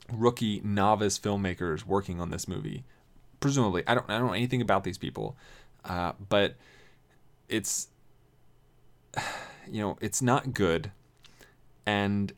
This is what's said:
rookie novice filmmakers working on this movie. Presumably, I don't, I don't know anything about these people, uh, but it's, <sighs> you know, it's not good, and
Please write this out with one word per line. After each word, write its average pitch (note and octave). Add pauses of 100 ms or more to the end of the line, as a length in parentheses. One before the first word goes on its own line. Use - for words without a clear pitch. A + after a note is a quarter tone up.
(100)
rookie A2+
novice G2+
filmmakers F2+
working F#2
on F2
this -
movie. G2+ (560)
Presumably, A#2
I A#2
don't, -
I G#2
don't B2
know G2+
anything B2
about G2+
these F#2
people, - (480)
uh, F2 (160)
but G2+ (920)
it's, - (1300)
<sighs> - (520)
you A2
know, G2+
it's G#2+
not C3
good, E2 (960)
and G2+